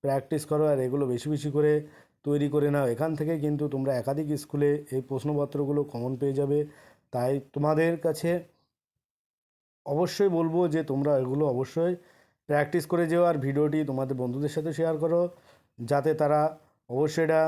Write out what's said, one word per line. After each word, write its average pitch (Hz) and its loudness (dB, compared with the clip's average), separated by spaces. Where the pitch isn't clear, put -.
প্র্যাকটিস 143 -2
করো 151 2
আর 139 2
এগুলো 139 0
বেশি 120 -4
বেশি 147 -4
করে 151 4
তৈরি 147 0
করে 147 2
নাও। 139 2
এখান 156 -2
থেকে 151 -2
কিন্তু 147 0
তোমরা 135 -2
একাধিক 143 -4
স্কুলে 143 0
এই 131 -2
প্রশ্নপত্রগুলো 143 -2
কমন 123 -6
পেয়ে 139 0
যাবে। 143 2
তাই 123 0
তোমাদের 151 2
কাছে 160 -2
অবশ্যই 175 0
বলবো 165 0
যে 160 0
তোমরা 139 0
এগুলো 135 0
অবশ্যই 165 -2
প্র্যাকটিস 147 2
করে 170 2
যেও, 170 4
আর 165 2
ভিডিওটি 147 2
তোমাদের 135 -2
বন্ধুদের 135 -2
সাথে 160 -4
শেয়ার 160 0
করো, 170 2
যাতে 143 2
তারা 151 4
অবশ্যই 151 0
এটা 160 4